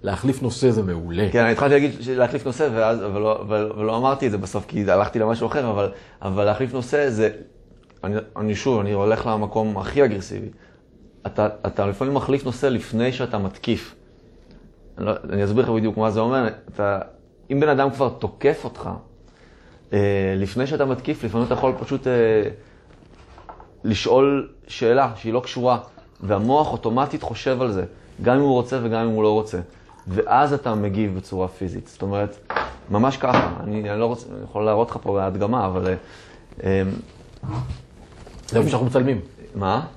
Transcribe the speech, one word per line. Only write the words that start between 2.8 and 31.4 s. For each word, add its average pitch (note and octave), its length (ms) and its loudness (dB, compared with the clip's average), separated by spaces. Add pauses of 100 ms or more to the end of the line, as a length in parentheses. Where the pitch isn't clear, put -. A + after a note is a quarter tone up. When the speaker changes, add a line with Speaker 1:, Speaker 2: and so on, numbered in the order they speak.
Speaker 2:
אבל G#2 160 -2
לא, G#2+ 200 2
אבל, G#2+ 360 -2
ולא G#2+ 200 -2
אמרתי C3+ 300 0
את A2+ 40 2
זה G2+ 80 -2
בסוף, F#2+ 300 -6
כי G2+ 220 -2
הלכתי G2+ 280 4
למשהו A2+ 280 2
אחר, B2 240 -2
אבל, G2+ 200 0 (320)
אבל G2+ 220 0
להחליף B2 300 0
נושא C3+ 360 0
זה, G#2+ 200 2 (720)
אני, G2 100 -2 (220)
אני G#2+ 180 -2
שוב, A2+ 260 0
אני G2+ 120 0
הולך G#2+ 340 2
למקום G#2+ 520 -2
הכי A2 260 2
אגרסיבי. G2+ 440 -4 (760)
אתה, G#2+ 220 0 (180)
אתה G2 200 0
לפעמים C3 280 -2
מחליף C3+ 300 0
נושא B2+ 220 -2
לפני A#2+ 460 0
שאתה A#2+ 260 -4
מתקיף. - 560 -4 (1040)
אני F#2+ 80 -4
לא, G#2 60 0 (180)
אני G2+ 140 0
אסביר G#2+ 200 2
לך A#2 60 -2
בדיוק A2 260 0
מה A2 140 2
זה G#2+ 100 0
אומר. A#2+ 280 0 (260)
אתה, G2+ 240 0 (520)
אם C#3 100 2
בן D3+ 80 4
אדם C#3 220 4
כבר B2+ 180 0
תוקף - 560 0
אותך, - 260 -10 (1000)
אה, G#2 60 2 (380)
לפני G2+ 300 -2
שאתה C#3+ 180 0
מתקיף, C3 400 -4
לפעמים A#2 220 0
אתה B2 80 0
יכול B2+ 240 2
פשוט, C3+ 280 -4
אה, B2+ 60 2 (1700)
לשאול C3 640 4 (200)
שאלה A#2+ 480 2
שהיא A2 160 -4
לא B2 80 2
קשורה, B2 380 0 (420)
והמוח A2+ 520 2
אוטומטית B2+ 500 -2
חושב B2+ 400 -2
על A#2+ 100 0
זה, F#2 120 -2 (380)
גם B2 140 4
אם C#3 60 4
הוא C#3+ 100 4
רוצה B2 300 0
וגם A2+ 240 0
אם A2+ 40 0
הוא A2 120 0
לא G#2+ 100 4
רוצה. G#2+ 260 -2 (500)
ואז A#2+ 440 2
אתה C3 220 -2
מגיב G#2 420 -2
בצורה F#2 320 -4